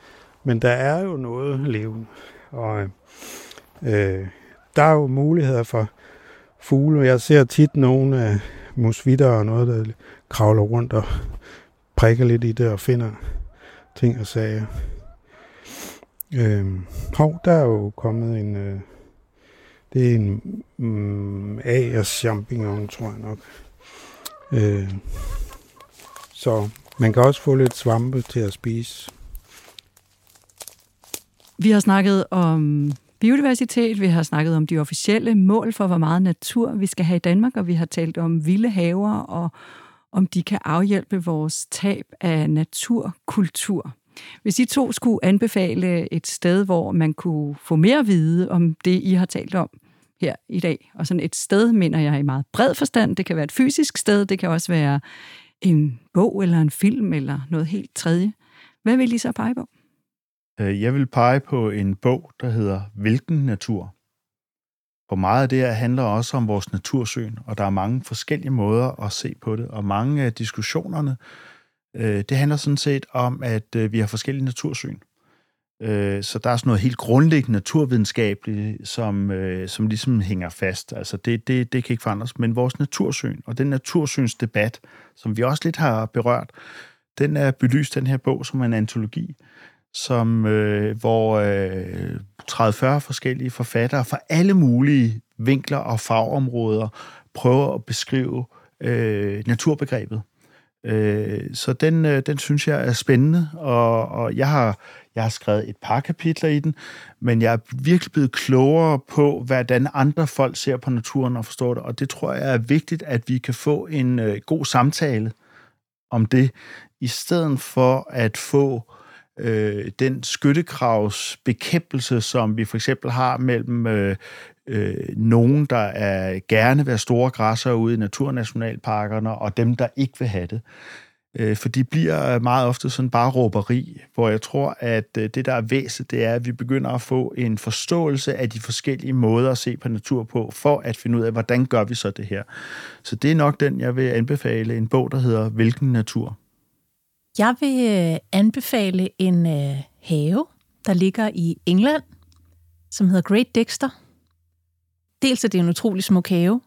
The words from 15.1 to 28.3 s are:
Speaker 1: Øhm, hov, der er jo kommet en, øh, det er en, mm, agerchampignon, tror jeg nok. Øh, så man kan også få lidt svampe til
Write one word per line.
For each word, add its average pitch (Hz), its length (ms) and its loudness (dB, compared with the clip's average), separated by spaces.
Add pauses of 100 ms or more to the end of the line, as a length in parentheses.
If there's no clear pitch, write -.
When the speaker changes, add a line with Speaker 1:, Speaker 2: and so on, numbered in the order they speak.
Speaker 1:
Øhm, 101 520 0 (280)
hov, 156 300 2
der 180 80 6
er 156 120 6
jo 107 320 0
kommet 113 440 -2
en, 104 160 -4
øh, 98 240 -6 (1120)
det 123 180 4
er 120 40 4
en, 107 480 -2 (140)
mm, 101 880 -6
agerchampignon, 110 1200 -2
tror - 180 -12
jeg 104 120 -10
nok. 107 200 -12 (1120)
Øh, 101 420 0 (1400)
så 110 360 -2 (300)
man 110 140 4
kan 123 100 4
også 139 180 4
få 139 140 2
lidt 131 220 2
svampe 120 460 0
til - 180 -4